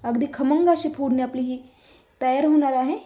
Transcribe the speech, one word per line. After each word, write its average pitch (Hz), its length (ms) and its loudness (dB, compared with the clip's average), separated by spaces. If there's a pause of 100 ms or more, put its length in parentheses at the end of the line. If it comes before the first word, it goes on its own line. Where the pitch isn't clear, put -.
अगदी 240 300 -2
खमंग 302 340 2
अशी 330 200 0
फोडणी 254 340 -2
आपली 254 200 -6
ही 254 160 -6 (640)
तयार 254 240 0
होणार 294 280 4
आहे. 262 340 -2